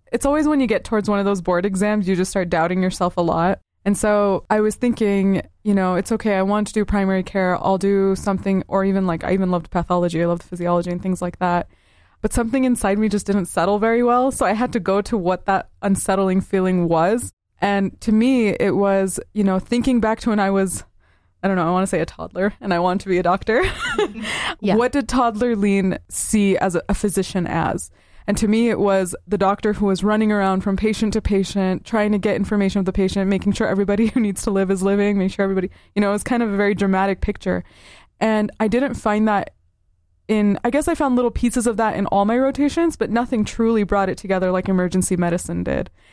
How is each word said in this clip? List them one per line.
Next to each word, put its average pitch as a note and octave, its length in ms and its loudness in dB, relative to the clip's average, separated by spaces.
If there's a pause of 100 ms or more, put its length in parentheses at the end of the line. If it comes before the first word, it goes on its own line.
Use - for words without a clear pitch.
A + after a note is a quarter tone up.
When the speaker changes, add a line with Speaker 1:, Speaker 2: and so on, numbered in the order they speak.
(120)
Speaker 1:
It's A#3+ 140 -2
always D4 220 2
when D4+ 120 2
you C4 60 2
get G3+ 180 0
towards G#3+ 240 -2
one G#3 100 2
of G3+ 60 0
those G3 180 0
board F3+ 240 0
exams, G#3 420 0
you F#3+ 80 2
just F#3 140 -2
start F3+ 200 -2
doubting F3+ 320 0
yourself F#3 340 -2
a F3+ 60 0
lot. E3+ 380 0 (240)
And G3+ 120 2
so G#3 540 2
I G#3+ 100 2
was G#3+ 140 2
thinking, G3+ 680 0 (200)
you G#3 120 2
know, F#3 200 2
it's F#3+ 180 -2
okay, A3 220 0
I F#3+ 80 2
want G#3 240 0
to - 60 -10
do G#3+ 120 0
primary F#3+ 380 0
care, F3+ 400 0
I'll F#3+ 160 2
do G3 380 2
something, F#3+ 500 -2
or G3 180 0
even, G3 220 0
like, E3 180 -2
I - 80 0
even F#3+ 180 0
loved F3 200 -2
pathology, F3 520 0
I E3+ 40 0
loved E3+ 160 -2
physiology F3 480 -2
and F3 120 -6
things F#3 200 -2
like F3+ 160 -6
that. F3 300 0 (540)
But G#3+ 100 -2
something A#3+ 320 0
inside G#3+ 340 2
me G#3+ 100 2
just G3+ 180 -2
didn't G3 200 0
settle F#3+ 320 0
very A3+ 240 2
well, B3 300 2
so - 120 -2
I F#3+ 80 2
had A3 200 -2
to A#3 80 0
go F#3+ 220 0
to A#3 140 -4
what F3+ 300 -2
that F#3+ 220 0 (140)
unsettling F#3+ 580 0
feeling F#3 480 0
was. F3 440 2 (280)
And G3 400 0
to A3+ 120 0
me, A#3 360 2
it F#3+ 260 0
was, G3 460 0 (120)
you G#3 120 0
know, F#3+ 140 2
thinking A#3+ 420 0
back A3 200 0
to A#3 100 -2
when G#3 100 2
I G3 100 0
was, F#3+ 320 -2 (600)
I F#3+ 60 0
don't F#3+ 80 0
know, E3 120 0
I - 20 0
wanna F#3 160 0
say F3+ 140 0
a E3+ 60 -2
toddler, F3+ 540 -4
and F#3+ 140 -2
I E3+ 60 0
wanted F3+ 240 0
to F#3+ 40 -14
be F3+ 100 2
a F3+ 40 0
doctor. G#3 480 0
<laughs> - 40 -8 (840)
Speaker 2:
Yeah. G3+ 180 0
Speaker 1:
What B3 160 2
did C4+ 140 0
toddler A#3+ 480 0
Lean G3 440 0 (100)
see G3+ 480 0
as F3+ 180 0
a, E3+ 140 -2
a G3+ 60 0
physician F#3+ 520 -2
as? - 440 -4 (360)
And G#3+ 120 0
to A3 100 0
me, A3+ 220 2
it - 80 -2
was F#3+ 360 0 (140)
the G3 100 -2
doctor G3+ 360 0
who G3+ 120 0
was F#3+ 160 0
running G#3+ 300 2
around F#3+ 300 0
from G3 140 0
patient G#3 360 0
to A3 80 0
patient, F#3+ 640 0
trying G#3 280 0
to G#3 60 2
get G3+ 180 0
information G3+ 440 0
of F3+ 60 -2
the F#3 60 -2
patient, F#3+ 360 0
making G3 240 0
sure G#3+ 160 0
everybody G3+ 380 0
<laughs> G#3+ 80 -2
who B3+ 60 0
needs G3+ 220 -2
to - 80 -2
live G3 200 0
is F#3+ 120 -2
living, G3+ 360 2
make F#3+ 120 0
sure G3+ 120 -4
everybody, F#3+ 280 -2 (240)
you G3+ 60 0
know, G#3 80 2
it G3 40 0
was G#3 120 -4
kind A#3+ 180 0
of A3 80 -2
a G3 60 -4
very G3+ 180 2
dramatic F#3+ 460 0
picture. F3+ 440 -4 (540)
And G#3+ 400 0
I A3 100 0
didn't B3+ 260 0
find A3 340 0
that G3+ 240 -2 (760)
in, G#3 360 2
I A#3+ 60 0
guess D4+ 180 0
I E4+ 60 2
found C4+ 220 0
little B3 140 2
pieces A#3 360 0
of A3+ 100 0
that A3 200 0
in G3 100 -2
all G3+ 180 2
my A3+ 140 2
rotations, C#4 580 0
but - 140 -2
nothing A#3 340 0
truly A3+ 400 2
brought G3 240 0
it F3+ 100 -4
together F#3 320 0
like F#3 180 0
emergency F#3 480 0
medicine F3 460 -2
did. - 280 -4 (220)